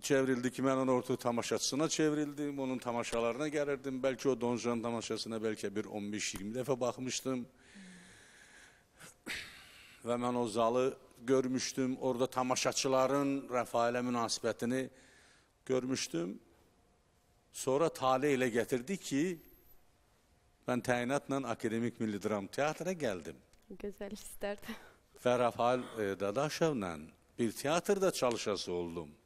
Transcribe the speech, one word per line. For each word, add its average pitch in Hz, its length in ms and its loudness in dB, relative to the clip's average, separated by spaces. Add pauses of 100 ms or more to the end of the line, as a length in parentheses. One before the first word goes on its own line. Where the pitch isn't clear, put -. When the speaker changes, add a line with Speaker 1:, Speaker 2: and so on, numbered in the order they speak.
Speaker 1:
çevrildi 131 480 2
ki, 123 100 -4
mən 135 200 4
onu 131 100 4
orta 123 240 2
tamaşaçısına 120 720 0
çevrildim, 147 680 0
onun 131 200 -2
tamaşalarına 117 720 0
gəlirdim. 139 560 -2
Bəlkə 135 240 2
o 127 120 4
Don 120 200 2
Juan 117 240 0
tamaşasına 113 560 -2
bəlkə 107 340 -2
bir 104 140 -2
on 104 240 -4
beş 104 220 -4
iyirmi 104 240 -6
dəfə 127 220 0
baxmışdım. 123 680 -2 (2500)
Və 120 160 0
mən 123 160 2
o 120 120 2
zalı 117 420 4 (360)
görmüşdüm, 131 760 2
orada 127 260 2
tamaşaçıların 131 1200 2
Rəfailə 120 560 2
münasibətini 120 840 0 (800)
görmüşdüm. 135 680 -2 (1160)
Sonra 147 360 2
talih 131 480 4
elə 127 120 4
gətirdi 120 480 0
ki, 139 260 -2 (1500)
mən 123 140 2
təyinatla 131 680 0
Akademik 117 520 -2
Milli 104 220 -2
Dram 101 240 -2
Teatra 156 460 -2
gəldim. 95 440 -4 (420)
Speaker 2:
Gözəl 202 380 -10
hisslərdir. - 640 -10 (440)
Speaker 1:
Və 123 160 4
Rafael, 120 440 2 (160)
e, 107 80 0 (120)
Dadaşovla 113 800 0 (420)
bir 117 140 2
teatrda 180 580 2
çalışası 110 600 0
oldum. 85 380 -4 (160)